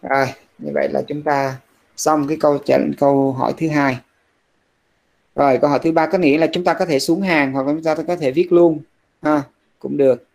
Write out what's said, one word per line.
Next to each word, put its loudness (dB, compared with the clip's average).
Rồi, 0
như -10
vậy 0
là -4
chúng -8
ta -2
xong 0
cái -2
câu 2
trả-, 0
câu 2
hỏi -4
thứ -2
hai. 0
Rồi, 2
câu 2
hỏi 2
thứ 0
ba 2
có -2
nghĩa 4
là 2
chúng -4
ta 2
có -2
thể 0
xuống 0
hàng 0
hoặc -4
là -2
chúng -4
ta 0
có -4
thể -2
viết 0
luôn 4
ha, 0
cũng -8
được. 2